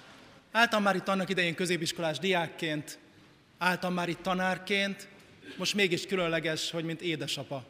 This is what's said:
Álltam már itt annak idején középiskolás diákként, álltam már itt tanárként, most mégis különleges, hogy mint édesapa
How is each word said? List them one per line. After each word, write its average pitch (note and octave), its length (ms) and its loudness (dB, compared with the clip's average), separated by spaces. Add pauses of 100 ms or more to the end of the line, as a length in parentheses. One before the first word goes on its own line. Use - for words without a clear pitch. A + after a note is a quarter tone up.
(520)
Álltam A3 320 4
már G3 120 4
itt F3+ 120 -4
annak F#3+ 220 0
idején F3 260 2
középiskolás E3 640 -2
diákként, D#3+ 800 -2 (580)
álltam F3+ 360 2
már F3 160 0
itt D#3+ 120 -4
tanárként, F#3+ 880 0 (500)
most F3 160 -2
mégis F#3 320 4
különleges, E3 680 0
hogy E3 120 -4
mint E3 180 -6
édesapa C#3 680 -4